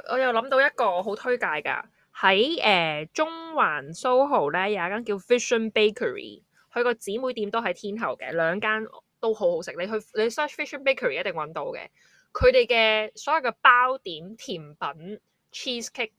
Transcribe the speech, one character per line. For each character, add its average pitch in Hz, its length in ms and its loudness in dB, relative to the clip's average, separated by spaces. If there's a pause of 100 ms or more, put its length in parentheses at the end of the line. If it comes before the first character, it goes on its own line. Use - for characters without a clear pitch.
(140)
我 254 40 0
又 262 140 2
諗 233 180 0
到 262 100 4
一 277 160 6
個 190 280 2
好 202 120 -4
推 247 220 -2
介 220 80 -2
㗎， 147 380 -2 (320)
喺， 214 480 4
呃， 160 500 2
中 311 160 0 (240)
環 160 420 0
蘇 254 300 4
豪 214 260 2
呢， 180 160 0
有 214 60 0
一 180 160 -2
間 220 160 -6
叫 208 120 -2
Vision 226 540 0
Bakery， 170 680 0 (320)
佢 240 100 -2
個 240 120 2
姊 208 240 -6
妹 254 140 -4
店 208 180 -4
都 226 100 -2
喺 190 120 -2
天 208 260 -8
后 151 180 -4
嘅， 131 140 -10
兩 165 280 0
間 214 280 -2 (320)
都 226 140 0
好 196 180 0
好 165 100 -2
食。 170 160 -10
你 175 80 -4
去， 214 80 -6 (220)
你 214 80 0
search 285 320 -2
Vision 294 280 -8
Bakery 170 360 0
一 185 40 -6
定 190 100 -4
搵 156 200 -8
到 151 120 -6
嘅。 - 220 -10 (460)
佢 247 180 6
哋 247 140 6
嘅 220 500 2
所 - 180 -4
有 320 80 2
嘅 247 100 -2 (100)
包 254 380 6
點、 175 380 -14
甜 180 240 -10 (140)
品、 160 440 -10 (320)
cheesecake， 240 680 -8